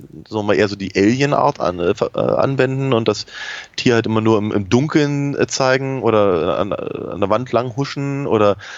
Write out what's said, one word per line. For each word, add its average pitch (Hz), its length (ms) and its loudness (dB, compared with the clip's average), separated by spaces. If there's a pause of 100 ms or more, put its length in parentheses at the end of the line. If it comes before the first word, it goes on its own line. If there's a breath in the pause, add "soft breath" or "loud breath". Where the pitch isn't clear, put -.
(280)
so 110 140 -4
mal 104 140 2
eher 104 120 4
so 101 80 -4
die 98 200 -6
Alien-Art 135 640 2
an, 90 200 -2
äh, 87 140 0
ver-, - 220 -2
äh, - 40 -4 (220)
anwenden 135 500 0
und 113 160 0
das 107 200 -2 (480 loud breath)
Tier - 180 2
halt 113 140 2
immer 110 140 0
nur 110 180 4
im, 107 120 -2
im 101 160 -2
Dunkeln, 143 720 0
äh, 113 60 2
zeigen 131 560 0
oder 98 560 2
an, 101 160 -2
an - 460 -8
der 98 100 0
Wand 117 220 -2
lang 120 240 -2
huschen 139 500 -6
oder, 101 320 2 (200 loud breath)